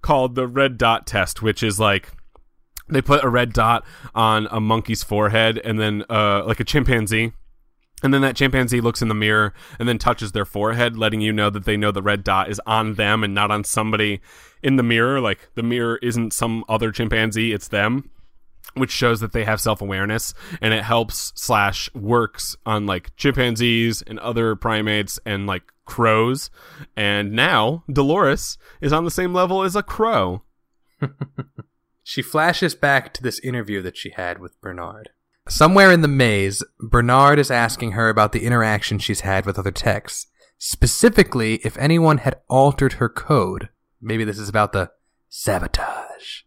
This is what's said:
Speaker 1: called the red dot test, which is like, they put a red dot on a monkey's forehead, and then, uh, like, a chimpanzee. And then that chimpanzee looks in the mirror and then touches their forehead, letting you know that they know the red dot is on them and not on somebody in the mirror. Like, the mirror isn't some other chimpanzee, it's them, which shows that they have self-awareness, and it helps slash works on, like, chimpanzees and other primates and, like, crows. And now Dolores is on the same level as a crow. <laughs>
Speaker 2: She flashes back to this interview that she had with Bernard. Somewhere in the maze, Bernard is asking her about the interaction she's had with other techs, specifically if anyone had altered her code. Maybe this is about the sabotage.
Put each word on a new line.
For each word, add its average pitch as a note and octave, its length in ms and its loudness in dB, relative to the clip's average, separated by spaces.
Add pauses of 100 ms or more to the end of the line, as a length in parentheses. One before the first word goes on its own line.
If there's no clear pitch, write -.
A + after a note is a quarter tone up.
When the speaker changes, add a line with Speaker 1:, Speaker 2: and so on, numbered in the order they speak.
Speaker 1:
called C3 320 0
the B2+ 140 -2
red C3 280 0
dot A2+ 300 2
test, G2 360 -2
which G#2+ 200 0
is G#2 180 0
like, G2+ 320 0 (760)
they C#3+ 120 0
put C3+ 240 2
a C3 60 2
red A#2+ 240 2
dot A#2 280 2 (320)
on A2 360 2
a A2 100 -4
monkey's A2 440 -2
forehead, A2 600 2
and A2 160 -4
then, G#2 300 -2
uh, G#2 340 2
like, G#2+ 160 -2
a A#2+ 40 -2
chimpanzee. A2+ 680 0 (720)
And C3+ 100 4
then C#3 80 4
that C3 160 0
chimpanzee B2+ 460 0
looks A#2 180 -2
in A#2 80 0
the A2 60 0
mirror G#2+ 400 0 (240)
and A#2+ 100 -2
then A#2 80 0
touches G#2+ 360 -2
their G#2 120 -2
forehead, A2+ 540 -2
letting A2 240 0
you G#2+ 100 0
know G#2 160 0
that G2+ 160 -6
they G#2+ 140 0
know G#2 120 0
the G2 120 -4
red G2+ 200 0
dot F#2+ 280 0
is G2+ 160 -8
on A2 280 0
them G#2+ 300 0
and G2+ 80 -2
not G#2 180 0
on G#2 140 -2
somebody G#2+ 560 -2 (420)
in C3+ 140 2
the B2+ 60 4
mirror. A#2+ 380 2
Like, G#2 340 -4
the A#2 80 -8
mirror A#2 400 -2
isn't A#2 320 -4
some A2+ 340 -2
other A2 240 0
chimpanzee, A2 600 0
it's G#2 160 -6
them, A2+ 420 -2 (640)
which C3 160 -2
shows A#2 300 0
that A2 120 -6
they A2+ 120 -2
have G#2+ 140 0
self-awareness, G2+ 760 -2 (260)
and A2 140 2
it G#2+ 100 -4
helps A#2 500 -2
slash G2+ 600 -2
works A2+ 600 -2 (120)
on, G#2+ 180 -2
like, F#2+ 320 -6
chimpanzees A#2+ 840 0
and A2 160 -14
other A2+ 360 -2
primates G#2+ 680 -2
and, G2+ 220 -4
like, F#2+ 160 -4 (240)
crows. A#2 640 2 (440)
And G#2 380 -2
now B2+ 580 2
Dolores C#3+ 680 0 (240)
is D3 100 0
on D#3+ 120 0
the E3 60 -2
same F3+ 220 -2
level F#3 300 0
as F#3+ 140 -2
a G3+ 60 -2
crow. G#2+ 600 -2 (580)
<laughs> C#3 80 -4 (960)
Speaker 2:
She - 140 -8
flashes E3 540 0
back C#3 400 0
to - 80 -12
this B2 180 -6
interview A2 400 -6
that F2+ 160 -10
she - 140 -14
had F2 280 -8
with - 220 -20
Bernard. F#2 480 -14 (400)
Somewhere F#3+ 420 8
in E3+ 120 8
the D3 60 4
maze, G#2+ 540 2 (160)
Bernard B2 600 6
is C#3 120 2
asking A#2 420 0
her A2+ 180 2
about G#2+ 220 2
the A2 120 -2
interaction A2 540 0
she's - 240 -4
had F#2+ 240 0
with G2 120 -4
other F#2+ 120 -2
techs, - 560 -4 (320)
specifically A#2+ 960 4 (100)
if - 140 -6
anyone D#3 400 4
had - 160 0 (120)
altered C3+ 480 4
her A#2+ 140 0
code. G2+ 600 -2 (320)
Maybe A2+ 200 -2
this G#2+ 160 -4
is G#2 120 -10
about G#2 240 2
the F#2+ 160 -2 (400)
sabotage. - 1160 -6